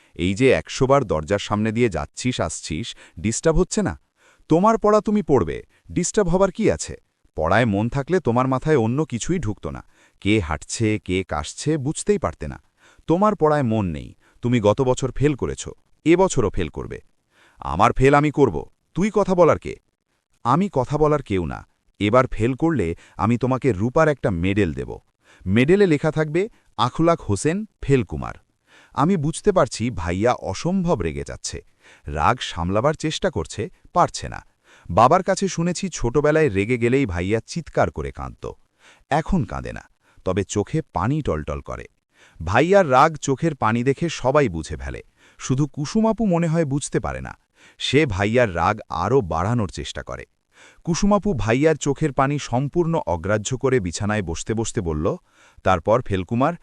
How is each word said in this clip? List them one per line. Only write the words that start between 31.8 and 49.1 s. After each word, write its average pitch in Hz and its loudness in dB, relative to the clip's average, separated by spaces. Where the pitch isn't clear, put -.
রাগ 76 0
সামলাবার 101 -2
চেষ্টা 156 -4
করছে, 101 -6
পারছে 156 0
না। 50 -14
বাবার 135 6
কাছে 196 -2
শুনেছি 170 -4
ছোটবেলায় 147 2
রেগে 101 0
গেলেই 123 2
ভাইয়া 95 -2
চিৎকার 131 -4
করে 69 -8
কাঁদত। 64 -12
এখন 160 0
কাঁদে 62 -8
না, 53 -14
তবে 92 0
চোখে 104 -2
পানি 113 0
টলটল 76 -4
করে। 62 -12
ভাইয়ার 147 4
রাগ 143 6
চোখের 143 -2
পানি 117 0
দেখে 139 0
সবাই 139 2
বুঝে 80 -8
ফেলে, 65 -10
শুধু 131 0
কুসুমাপু 220 -2
মনে 170 2
হয় 160 0
বুঝতে 143 -4
পারে 69 -6
না। 57 -12
সে 151 2
ভাইয়ার 107 2
রাগ 92 2
আরও 107 0